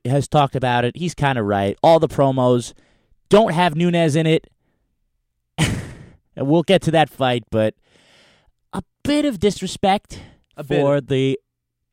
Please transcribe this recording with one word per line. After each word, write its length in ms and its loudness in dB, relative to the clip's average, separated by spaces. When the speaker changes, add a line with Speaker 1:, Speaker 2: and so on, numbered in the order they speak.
Speaker 1:
has 220 0
talked 280 0
about 300 0
it, 100 -6
he's 180 -6
kinda 280 -2
right. 400 0
All 160 6
the 100 2
promos 640 0
don't 240 4
have 240 0
Nunes 400 2
in 100 0
it. 200 0
<laughs> 80 -6
And 120 -6
we'll 140 2
get 200 2
to 100 -2
that 180 2
fight, 400 -4
but 240 0
a 100 -8
bit 240 0
of 140 -4
disrespect 800 -2
Speaker 2:
A 80 -14
bit. 160 -2
Speaker 1:
for 220 2
the 360 -2